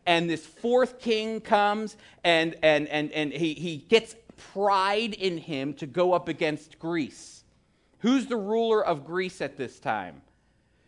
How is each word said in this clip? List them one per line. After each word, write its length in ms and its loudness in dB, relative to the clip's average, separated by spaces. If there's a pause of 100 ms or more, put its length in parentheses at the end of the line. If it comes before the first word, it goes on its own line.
and 200 4
this 160 -4
fourth 540 0
king 440 -2
comes, 560 2 (260)
and, 400 4
and, 240 4
and, 240 -2
and 200 -2
he, 220 -2
he 240 -8
gets 380 2 (380)
pride 600 2
in 240 -2
him 380 -6
to 100 -10
go 280 2
up 140 0
against 520 -4
Greece. 640 -8 (560)
Who's 260 2
the 120 -4
ruler 460 0
of 220 -2
Greece 340 -6
at 160 -6
this 240 -8
time? 440 -6 (640)